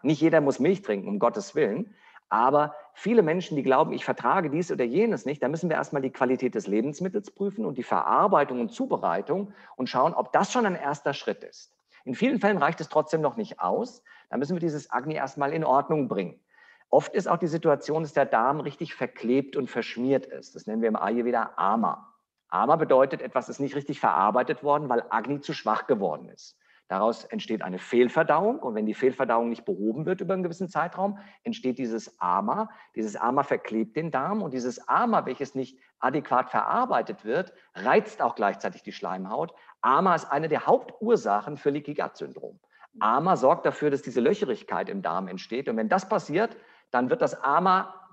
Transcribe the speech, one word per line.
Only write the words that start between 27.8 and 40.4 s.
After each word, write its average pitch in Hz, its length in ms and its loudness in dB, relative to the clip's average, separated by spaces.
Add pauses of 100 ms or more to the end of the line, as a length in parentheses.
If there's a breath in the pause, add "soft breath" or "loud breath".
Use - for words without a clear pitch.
und 120 140 -6
wenn 107 120 -2
die 107 80 0
Fehlverdauung 120 560 2
nicht 113 160 -8
behoben 110 400 -2
wird 185 160 -2
über 185 120 -2
einen 185 100 -2
gewissen 170 260 -6
Zeitraum, 185 500 -4 (240 loud breath)
entsteht 120 340 -6
dieses 113 440 -6
Ama. 104 480 0 (260 loud breath)
Dieses 107 220 -4
Ama 131 260 0
verklebt 110 540 -2
den 160 120 -4
Darm 170 320 -2
und 147 120 -6
dieses 123 340 -6
Ama, 190 380 2
welches 131 300 -6
nicht 131 220 -8 (220 soft breath)
adäquat 127 500 0
verarbeitet 120 760 0
wird, 151 260 -2 (220 soft breath)
reizt 160 480 0
auch 120 140 0
gleichzeitig 98 480 -4
die 101 100 -12
Schleimhaut. 95 600 -8 (280 loud breath)
Ama 160 340 4
ist 156 160 -4
eine 151 160 0